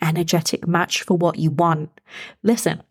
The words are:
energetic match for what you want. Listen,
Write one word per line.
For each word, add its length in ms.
energetic 640
match 360
for 140
what 200
you 140
want. 500
Listen, 480